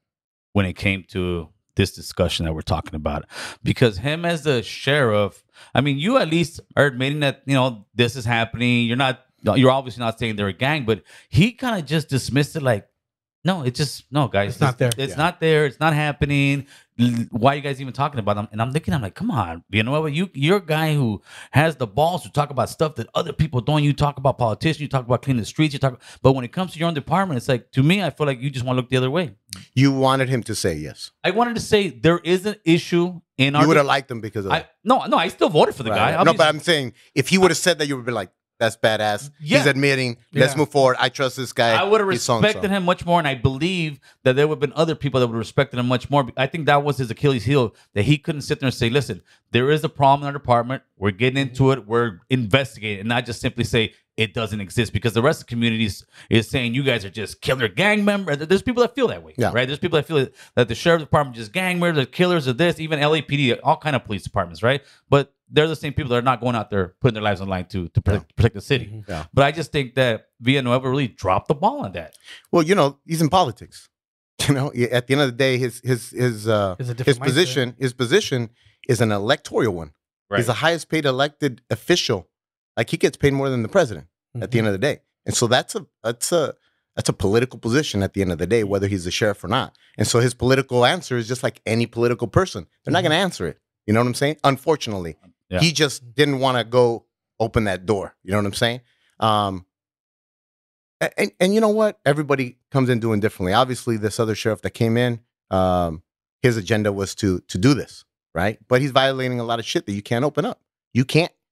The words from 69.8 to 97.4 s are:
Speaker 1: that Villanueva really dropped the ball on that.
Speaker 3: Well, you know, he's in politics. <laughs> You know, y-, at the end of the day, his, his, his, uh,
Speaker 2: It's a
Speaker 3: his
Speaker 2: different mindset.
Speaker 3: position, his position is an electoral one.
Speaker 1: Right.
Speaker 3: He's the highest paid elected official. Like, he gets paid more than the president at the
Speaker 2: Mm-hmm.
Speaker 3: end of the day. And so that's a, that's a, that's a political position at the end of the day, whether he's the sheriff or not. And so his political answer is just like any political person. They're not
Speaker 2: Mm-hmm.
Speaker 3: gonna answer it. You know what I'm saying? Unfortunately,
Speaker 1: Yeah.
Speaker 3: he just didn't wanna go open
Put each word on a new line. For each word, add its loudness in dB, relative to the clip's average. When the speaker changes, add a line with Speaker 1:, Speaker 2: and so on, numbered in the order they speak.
Speaker 1:
that 0
Villanueva 0
really 0
dropped -2
the 0
ball -2
on -8
that. -12
Speaker 3:
Well, 4
you 2
know, 2
he's -4
in 4
politics. -2
<laughs> -4
You 4
know, -2
y-, 0
at 0
the 2
end 4
of 2
the -4
day, 2
his, -4
his, -4
his, -2
uh, 2
Speaker 2:
It's -8
a -4
Speaker 3:
his -14
Speaker 2:
different 2
mindset. -8
Speaker 3:
position, 0
his -2
position 0
is 2
an 2
electoral 0
one. -10
Speaker 1:
Right. 0
Speaker 3:
He's 2
the 2
highest -2
paid 0
elected -2
official. -2
Like, -2
he -4
gets 0
paid 2
more -2
than -2
the -6
president 0
at -10
the -8
Speaker 2:
Mm-hmm. 0
Speaker 3:
end 2
of 2
the -4
day. -2
And -4
so 2
that's 0
a, -8
that's -4
a, 0
that's -4
a 2
political 0
position -2
at -4
the -2
end 0
of -4
the -4
day, 2
whether 0
he's -4
the -6
sheriff -2
or -10
not. -2
And 0
so 2
his 0
political 2
answer 0
is -4
just -6
like -4
any 0
political 0
person. -2
They're -2
not 2
Speaker 2:
Mm-hmm. 0
Speaker 3:
gonna 2
answer -2
it. -10
You 2
know 4
what 2
I'm -2
saying? -2
Unfortunately, 0
Speaker 1:
Yeah. -2
Speaker 3:
he 2
just -2
didn't 2
wanna 0
go 2
open 0